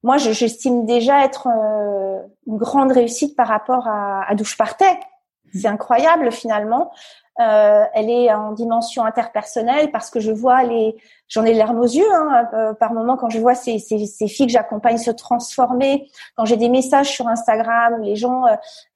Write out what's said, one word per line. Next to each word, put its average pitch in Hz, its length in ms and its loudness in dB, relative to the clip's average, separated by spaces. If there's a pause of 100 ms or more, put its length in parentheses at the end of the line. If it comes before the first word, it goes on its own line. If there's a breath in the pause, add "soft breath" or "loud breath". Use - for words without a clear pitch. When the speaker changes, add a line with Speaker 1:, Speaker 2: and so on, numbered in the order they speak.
Speaker 1:
Moi, 262 140 2
je, 247 120 0
j'estime 233 560 -2
déjà 240 380 2
être, 269 240 -4
euh, 208 720 -4 (260)
une 220 120 -6
grande 269 340 0
réussite 247 420 0
par 233 140 0
rapport 226 400 -2
à, 202 420 -4
à 208 60 0
d'où 214 80 -4
je - 120 -10
partais. 370 360 2 (600)
Speaker 2:
Mm. 190 60 -8
Speaker 1:
C'est 220 100 -2
incroyable, 254 640 2
finalement. 226 640 -4 (480 loud breath)
Euh, 214 420 6 (120)
elle 220 160 0
est 240 220 4
en 214 200 -2
dimension 233 520 -4
interpersonnelle 233 880 -2
parce - 180 -6
que 240 120 -4
je 214 100 -2
vois 247 320 2
les, 226 320 0 (320 soft breath)
j'en 220 180 -2
ai 226 80 4
les 226 60 4
larmes 226 220 2
aux - 20 2
yeux, 254 300 2
hein, 277 420 2
euh, 220 200 -2
par 226 180 -2
moments 233 240 -2
quand 254 120 -4
je 220 120 -4
vois 247 160 4
ces, 233 240 -4
ces, 214 260 -4
ces 208 220 -6
filles 262 180 0
que 226 60 -2
j'accompagne 226 460 0
se 233 120 -4
transformer, 254 960 -2 (280 loud breath)
quand 220 80 -2
j'ai 226 120 2
des 233 120 2
messages 262 420 2
sur 240 160 -6
Instagram, 233 760 0
les 208 120 -2
gens, 247 320 -2
euh, 220 80 4 (420 loud breath)